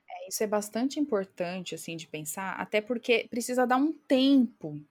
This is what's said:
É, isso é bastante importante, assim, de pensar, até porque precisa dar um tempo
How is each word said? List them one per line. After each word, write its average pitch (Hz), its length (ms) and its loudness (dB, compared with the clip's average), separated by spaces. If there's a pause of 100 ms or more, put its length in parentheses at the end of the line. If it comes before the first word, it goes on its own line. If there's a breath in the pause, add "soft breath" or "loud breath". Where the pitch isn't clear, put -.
É, - 200 -14
isso 196 160 -4
é 214 40 -2
bastante 226 520 -2
importante, 185 760 -4
assim, 165 200 -10
de 165 120 -12
pensar, 165 480 -8
até 208 260 -2
porque 233 480 0
precisa 247 380 0
dar 254 100 4
um 302 160 2
tempo 254 840 2 (120)